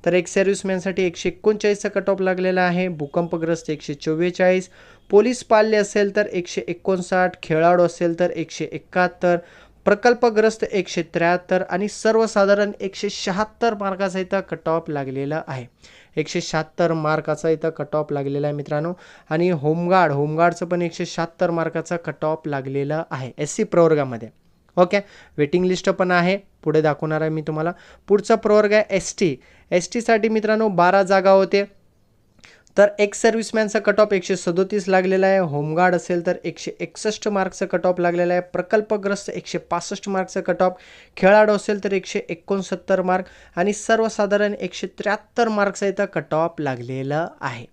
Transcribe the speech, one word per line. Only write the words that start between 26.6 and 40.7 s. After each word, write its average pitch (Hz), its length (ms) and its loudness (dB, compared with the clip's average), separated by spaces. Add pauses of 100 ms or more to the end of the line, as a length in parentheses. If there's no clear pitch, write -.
पुढे 156 180 2
दाखवणार 156 400 -2
आहे 156 100 -2
मी 156 120 -4
तुम्हाला. 156 300 -4 (360)
पुढचा 202 260 4
प्रवर्ग 214 380 4
आहे 214 180 4
एसटी. 180 440 -2 (360)
एसटीसाठी 220 580 0
मित्रांनो 220 400 2
बारा 180 340 4
जागा 190 280 4
होते, 196 340 4 (1120)
तर 202 120 8 (100)
एक 208 160 2
सर्व्हिसमॅनचा 220 640 0
कट 202 220 2
ऑफ 208 120 4
एकशे 185 240 0
सदोतीस 185 520 -2
लागलेला 190 380 2
आहे, 190 120 4
होमगार्ड 160 560 0
असेल 175 320 -2
तर 180 180 0
एकशे 165 260 -8 (100)
एकसष्ट 214 480 -6
मार्क्सचा 190 380 -2
कट 185 200 -2
ऑफ 180 140 0
लागलेला 175 320 2
आहे, 180 100 0 (100)
प्रकल्पग्रस्त 202 760 -2
एकशे - 300 -8
पासष्ट - 480 -8
मार्क्सचा 190 320 -4
कट 180 220 -2
ऑफ, 185 100 2 (440)